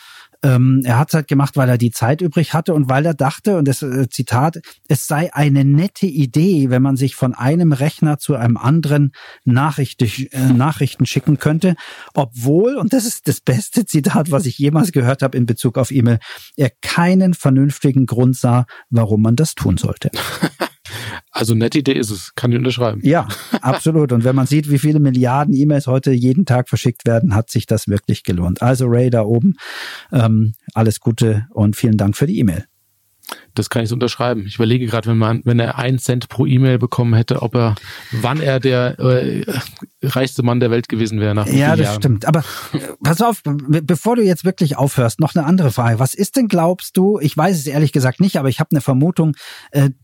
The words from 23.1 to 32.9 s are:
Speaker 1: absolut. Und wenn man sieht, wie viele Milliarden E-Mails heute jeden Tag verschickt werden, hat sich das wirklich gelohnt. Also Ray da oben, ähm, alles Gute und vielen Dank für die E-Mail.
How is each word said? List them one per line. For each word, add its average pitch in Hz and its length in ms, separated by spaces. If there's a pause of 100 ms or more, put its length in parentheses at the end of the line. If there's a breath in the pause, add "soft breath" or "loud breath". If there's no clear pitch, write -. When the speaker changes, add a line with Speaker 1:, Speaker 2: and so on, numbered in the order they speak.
Speaker 1:
absolut. 156 520
Und 117 120
wenn 131 100
man 131 120
sieht, 147 240
wie 143 80
viele 151 200
Milliarden 135 560
E-Mails 143 320
heute 131 240
jeden 127 360
Tag 123 220
verschickt - 380
werden, 113 280
hat 113 160
sich - 160
das 110 200
wirklich - 380
gelohnt. 87 380
Also 127 240
Ray 120 240
da 117 120
oben, 117 320 (560 loud breath)
ähm, 110 440 (200)
alles 110 260
Gute 113 500
und 104 260
vielen 110 220
Dank 101 180
für 143 100
die 202 120
E-Mail. 98 260 (920 loud breath)